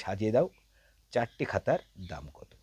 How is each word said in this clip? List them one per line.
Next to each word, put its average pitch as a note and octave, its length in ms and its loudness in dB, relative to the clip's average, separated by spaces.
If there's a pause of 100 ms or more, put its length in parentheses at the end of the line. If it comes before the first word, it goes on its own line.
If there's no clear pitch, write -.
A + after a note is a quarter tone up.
সাজিয়ে G#2 320 -2
দাও, D#3+ 100 6 (640)
চারটি A#2+ 400 -2
খাতার C3 280 2 (300)
দাম D#2 140 -12 (140)
কত? - 120 -20 (120)